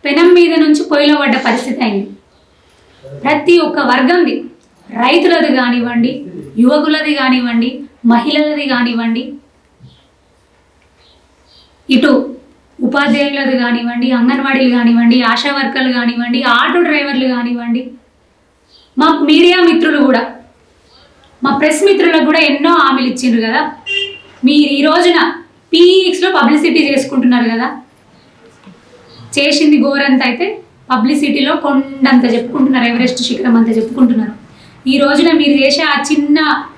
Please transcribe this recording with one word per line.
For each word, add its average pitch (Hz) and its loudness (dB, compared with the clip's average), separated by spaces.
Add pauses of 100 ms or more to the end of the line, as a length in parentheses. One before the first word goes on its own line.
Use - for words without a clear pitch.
పెనం 302 4
మీద 330 4 (100)
నుంచి 302 2 (100)
పొయ్యిలో 294 2
పడ్డ 254 0 (120)
పరిస్థితి 247 -4
అయింది. 202 -4 (1160)
ప్రతి 302 2 (100)
ఒక్క 294 -4 (120)
వర్గంది, 277 0 (680)
రైతులది 330 2
కానివ్వండి, 240 -2 (500)
యువకులది 302 2
కానివ్వండి, 247 0 (420)
మహిళలది 302 0
కానివ్వండి, 233 -4 (2750)
ఇటు 269 2 (760)
ఉపాధ్యాయులది 277 0
కానివ్వండి, 240 -4 (100)
అంగన్వాడీలు 262 0
కానివ్వండి, 233 2 (140)
ఆశా 262 -2
వర్కర్లు 262 -4
కానివ్వండి, 240 -4 (180)
ఆటో 349 0
డ్రైవర్లు 285 -2
కానివ్వండి, 240 -4 (1160)
మా 302 2 (220)
మీడియా 349 4 (120)
మిత్రులు 311 0
కూడా, 240 0 (1200)
మా 277 0
ప్రెస్ 302 0
మిత్రులకు 330 2
కూడా 320 2 (100)
ఎన్నో 311 0 (120)
హామీలు 269 0
ఇచ్చిండ్రు 233 0
కదా. 262 -2 (840)
మీరు 294 2
ఈ - 0
రోజున 349 2 (520)
పీఈఎక్స్లో 359 2
పబ్లిసిటీ 302 2 (100)
చేసుకుంటున్నారు 247 0
కదా, 240 -4 (1700)
చేసింది 294 2
గోరంత 269 0
అయితే 240 -4 (460)
పబ్లిసిటీలో 269 0 (100)
కొండంత 269 0
చెప్పుకుంటున్నారు, 254 0
ఎవరెస్ట్ 247 -2
శిఖరం 233 0
అంత 226 2
చెప్పుకుంటున్నారు. 220 0 (600)
ఈ - 2
రోజున 294 2 (120)
మీరు 285 2
చేసే 277 0 (100)
ఆ 285 -2 (140)
చిన్న 294 0 (380)